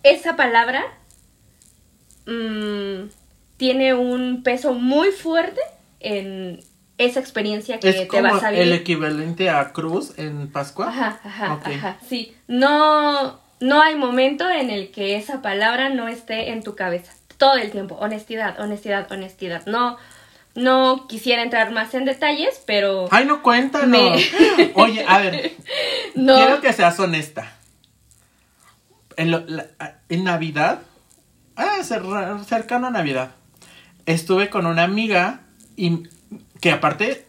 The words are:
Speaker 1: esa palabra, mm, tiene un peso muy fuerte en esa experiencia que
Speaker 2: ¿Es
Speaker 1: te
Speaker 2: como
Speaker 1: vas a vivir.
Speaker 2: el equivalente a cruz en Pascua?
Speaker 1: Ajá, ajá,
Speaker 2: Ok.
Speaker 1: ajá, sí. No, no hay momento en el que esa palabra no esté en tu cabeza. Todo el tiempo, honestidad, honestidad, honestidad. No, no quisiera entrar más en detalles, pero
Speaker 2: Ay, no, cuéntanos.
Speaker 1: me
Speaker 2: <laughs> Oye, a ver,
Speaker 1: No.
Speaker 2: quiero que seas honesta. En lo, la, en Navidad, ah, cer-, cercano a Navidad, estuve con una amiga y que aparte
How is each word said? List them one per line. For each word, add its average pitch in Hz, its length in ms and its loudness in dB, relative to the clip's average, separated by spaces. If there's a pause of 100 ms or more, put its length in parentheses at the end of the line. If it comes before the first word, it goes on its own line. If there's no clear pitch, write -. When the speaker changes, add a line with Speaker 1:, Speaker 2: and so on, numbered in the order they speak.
Speaker 1:
esa 330 320 4
palabra, 247 480 2 (1400)
mm, 208 840 -6 (480)
tiene 262 360 2
un 247 500 -2
peso 254 300 0
muy 277 380 2
fuerte 339 500 -2 (380)
en 190 600 -8 (380)
esa 247 220 0
experiencia 214 600 -6
que 190 100 4
Speaker 2:
¿Es 190 80 4
Speaker 1:
te 180 100 -4
Speaker 2:
como 196 160 2
Speaker 1:
vas 196 200 2
a 214 80 2
vivir. 180 160 2
Speaker 2:
el 175 60 4
equivalente 165 760 -2
a 143 220 0
cruz 165 460 -6
en 147 340 -10
Pascua? 143 380 -6
Speaker 1:
Ajá, 233 340 -4
ajá, 208 300 -8
Speaker 2:
Ok. 147 140 -10
Speaker 1:
ajá, 147 300 -8 (100)
sí. 233 280 -10 (120)
No, 294 920 2 (200)
no 277 220 4
hay 311 140 4
momento 277 540 0
en 285 200 0
el 196 220 -8
que 202 240 -4
esa 269 260 -8
palabra 233 480 0
no 240 180 -4
esté 226 440 -8
en 220 120 -8
tu 202 120 -12
cabeza. 175 380 -6 (240)
Todo 269 180 6
el 214 160 -4
tiempo, 196 240 -10
honestidad, 214 640 -6
honestidad, 208 520 -6
honestidad. 185 560 -10
No, 240 300 -2 (580)
no 262 520 2
quisiera 233 360 -2
entrar 226 280 0
más 220 220 -4
en 262 120 -4
detalles, 294 600 -2
pero 196 460 0
Speaker 2:
Ay, 240 140 6
no, 285 180 0
cuéntanos. 269 460 2
Speaker 1:
me 247 840 6
Speaker 2:
<laughs> - 20 -14
Oye, 214 340 4
a 196 120 6
ver, 190 320 -2 (640)
Speaker 1:
No. 262 200 6
Speaker 2:
quiero 262 260 6
que 269 120 2
seas 175 260 2
honesta. 160 540 -4 (1600)
En 165 140 0
lo, 170 140 0
la, 160 220 -10 (420)
en 175 140 -2
Navidad, 160 560 -2 (760)
ah, 392 280 -2
cer-, 202 600 -6
cercano 247 440 -4
a 247 40 -4
Navidad, 139 400 -4 (760)
estuve 185 420 0
con 180 160 -2
una 165 180 2
amiga 202 580 0 (340)
y 165 280 -2 (580)
que 170 100 2
aparte 160 580 -2